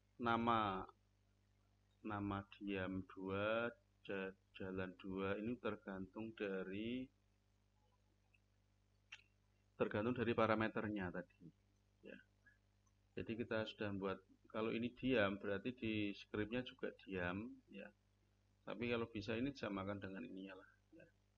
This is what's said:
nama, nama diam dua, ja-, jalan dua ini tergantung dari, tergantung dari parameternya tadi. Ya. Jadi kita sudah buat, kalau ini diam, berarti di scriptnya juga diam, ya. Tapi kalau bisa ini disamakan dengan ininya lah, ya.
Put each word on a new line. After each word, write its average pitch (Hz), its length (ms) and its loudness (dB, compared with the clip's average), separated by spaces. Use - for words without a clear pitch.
nama, 117 640 4
nama 101 400 0
diam 95 480 0
dua, 101 640 0
ja-, 95 320 -4
jalan 95 400 -2
dua 98 400 0
ini 110 240 -2
tergantung 104 720 -4
dari, 104 720 -2
tergantung 117 400 2
dari 117 160 2
parameternya 107 800 4
tadi. 90 320 -8
Ya. - 160 -14
Jadi 104 220 -4
kita 113 320 2
sudah 104 260 -4
buat, 95 240 0
kalau 113 240 2
ini 117 160 0
diam, 104 480 4
berarti 101 360 0
di 110 180 -2
scriptnya 107 540 -2
juga - 240 -4
diam, 95 420 0
ya. - 160 -10
Tapi 107 240 -2
kalau 117 160 2
bisa 107 320 -2
ini 139 160 0
disamakan 98 480 -2
dengan 95 240 -6
ininya 95 320 -10
lah, 95 100 -20
ya. - 140 -20